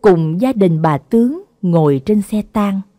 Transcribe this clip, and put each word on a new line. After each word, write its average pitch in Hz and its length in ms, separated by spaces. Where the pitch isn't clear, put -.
cùng 165 400
gia 262 120
đình 175 280
bà 156 160
tướng 247 460
ngồi 156 440
trên 208 160
xe 208 200
tang. 202 280